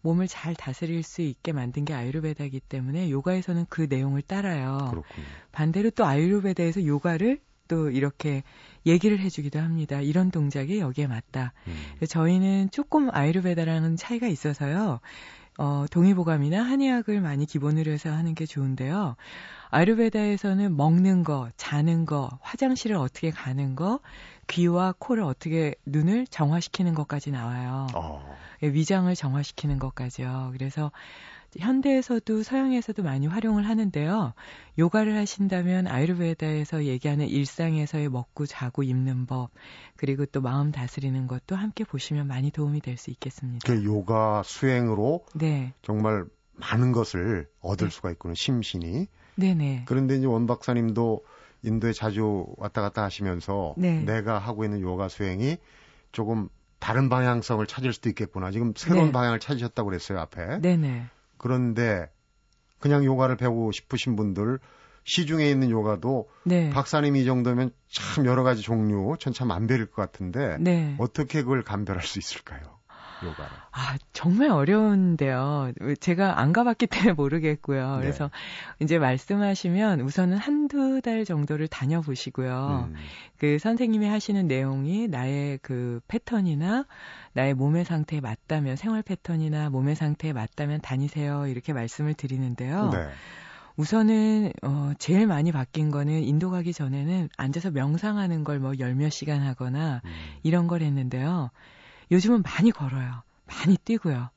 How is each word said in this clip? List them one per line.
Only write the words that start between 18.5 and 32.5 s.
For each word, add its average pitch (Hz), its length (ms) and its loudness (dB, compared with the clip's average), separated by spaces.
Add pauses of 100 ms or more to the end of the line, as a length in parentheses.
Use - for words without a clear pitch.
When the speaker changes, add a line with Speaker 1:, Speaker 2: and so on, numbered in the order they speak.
Speaker 1:
아유르베다에서는 202 1080 2
먹는 175 460 6
거, 143 340 -2
자는 165 500 2
거, 143 220 -2 (140)
화장실을 254 540 0
어떻게 151 340 -2
가는 135 460 -4
거, 196 240 -2 (480)
귀와 175 500 2
코를 226 240 0
어떻게, 156 540 0 (100)
눈을 170 400 2
정화시키는 165 680 0
것까지 147 360 -4
나와요. 123 640 -4
Speaker 2:
어. 73 420 -8 (280)
Speaker 1:
예, 151 40 2
위장을 180 460 2
정화시키는 143 640 -4
것까지요. 127 720 -6
그래서 135 380 -4 (680)
현대에서도 247 840 2
서양에서도 254 640 0